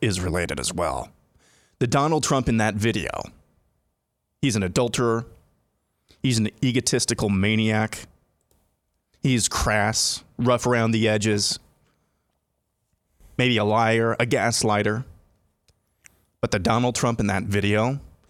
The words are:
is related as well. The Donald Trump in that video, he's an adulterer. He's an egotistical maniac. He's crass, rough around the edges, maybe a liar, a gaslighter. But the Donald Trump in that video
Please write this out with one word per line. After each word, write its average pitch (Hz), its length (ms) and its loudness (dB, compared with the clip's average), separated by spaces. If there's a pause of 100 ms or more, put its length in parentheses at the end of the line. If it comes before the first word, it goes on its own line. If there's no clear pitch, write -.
is 98 200 -2
related 85 380 -4
as 62 120 -6
well. 78 380 -4 (720)
The 127 80 0
Donald 147 360 2
Trump 135 240 0
in 117 100 2
that 107 180 0
video, 104 340 -2 (1300)
he's 131 180 0
an 101 40 0
adulterer. 117 640 0 (960)
He's 127 160 2
an 107 120 0 (140)
egotistical 120 680 0
maniac. 107 800 0 (1160)
He's 127 240 2
crass, - 760 0 (140)
rough 120 300 2
around 117 240 2
the 110 160 2
edges, 107 500 0 (1800)
maybe 123 220 2
a 104 60 2
liar, 113 560 2
a 120 80 2
gaslighter. 110 800 0 (1400)
But 113 80 -4
the 110 80 0
Donald 117 380 0
Trump 117 240 0
in 104 80 0
that 95 160 -2
video 104 560 0 (300)